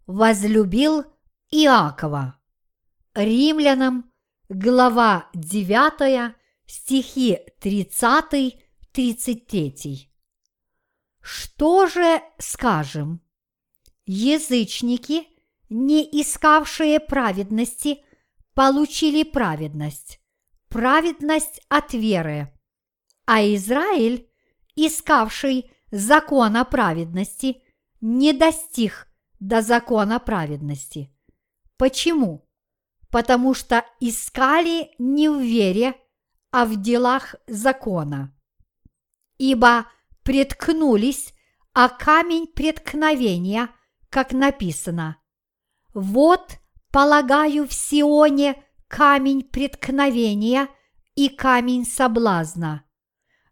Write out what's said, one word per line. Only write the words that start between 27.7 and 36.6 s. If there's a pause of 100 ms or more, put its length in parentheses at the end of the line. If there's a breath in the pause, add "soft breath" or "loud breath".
не
достиг (320)
до
закона
праведности. (640)
Почему? (600)
Потому
что (160)
искали
не
в
вере, (560)
а